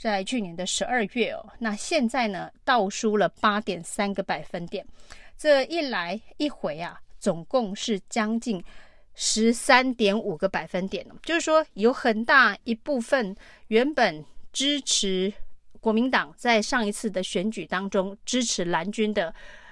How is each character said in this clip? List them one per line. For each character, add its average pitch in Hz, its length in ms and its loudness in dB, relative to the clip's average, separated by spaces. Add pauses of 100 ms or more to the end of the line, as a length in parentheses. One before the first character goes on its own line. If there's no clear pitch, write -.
在 202 240 0
去 240 160 -2
年 170 160 -6
的 180 100 -4
十 - 180 -2
二 240 280 0
月 214 180 0
哦， - 160 -10 (140)
那 214 160 -2
现 269 320 0
在 247 180 0
呢， 170 240 -6 (140)
倒 226 260 4
输 208 260 0
了 190 120 4
八 208 320 2
点 180 240 -4
三 202 280 -2
个 196 80 -4
百 175 220 -4
分 175 240 -8
点。 180 180 -8 (540)
这 285 280 4
一 330 140 -2
来 208 400 -4 (180)
一 294 100 0
回 160 320 -6
啊， 165 200 -10 (180)
总 170 280 -2
共 226 280 0
是 208 240 -2 (100)
将 220 300 0
近 220 240 -2 (520)
十 226 380 2
三 254 420 6
点 208 220 2
五 208 200 -2
个 190 120 0
百 165 180 -4
分 185 200 -2
点 190 240 -6
哦， - 120 -20
就 320 120 -4
是 330 60 2
说 311 320 4
有 220 200 4
很 226 320 0
大 247 400 6
一 233 100 -2
部 262 260 -4
分 226 340 0 (340)
原 254 260 4
本 165 300 2 (280)
支 285 300 0
持 190 500 0 (480)
国 220 120 2
民 226 180 4
党 175 260 0
在 233 260 2
上 233 240 0
一 208 60 -2
次 208 180 -4
的 185 120 -4
选 190 280 -2
举 190 160 -8
当 196 240 -4
中 196 340 0
支 247 200 0
持 180 220 -2
蓝 175 260 -2
军 214 200 0
的， 180 220 -2 (380)